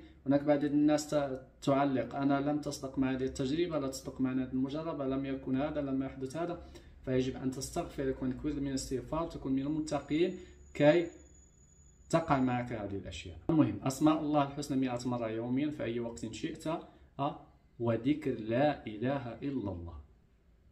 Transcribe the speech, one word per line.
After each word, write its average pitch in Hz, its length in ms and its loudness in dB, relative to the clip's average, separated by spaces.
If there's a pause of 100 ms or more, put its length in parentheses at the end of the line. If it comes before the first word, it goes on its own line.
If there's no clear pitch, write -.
(260)
هناك 143 180 4
بعض 147 200 4
الناس 147 460 4
ت-، 139 320 0 (200)
تعلق: 139 540 2
"أنا 139 240 4
لم 147 220 0
تصدق 139 380 -6
مع 131 120 4
هذه 131 120 0
التجربة، 143 560 0
لا 135 80 -2
تصدق 135 340 -6
مع 131 120 2
هذه 127 200 0
المجربة، 143 520 -2
لم 135 200 0
يكن 135 300 -2
هذا، 151 260 0
لم 135 220 0
يحدث 131 340 -6
هذا." 170 240 -4 (440)
فيجب 127 300 2
أن 127 160 -2
تستغفر، 139 560 -4
يكون 131 260 -2
كل 143 280 -2
من 139 60 -2
الاستغفار، 135 600 -2
تكون 135 260 -4
من 135 80 2
المتقين 151 760 0 (360)
كي 156 340 6 (1040)
تقع 156 300 2
معك 123 340 0
هذه 101 240 -4
الأشياء. 92 400 -10 (120)
المهم، 131 340 6
أسماء 151 360 4
الله 147 240 2
الحسنى 139 340 -2
مئة 127 300 0
مرة 120 200 -2
يوميًا 123 420 0
في 143 140 -6
أي 117 160 -2
وقت 117 340 -6
شئت، - 340 -6 (520)
آه، 151 200 -2 (400)
وذكر 120 520 0
لا 117 560 0
إله 120 460 -4
إلا 127 380 -4
الله. 85 220 -10 (800)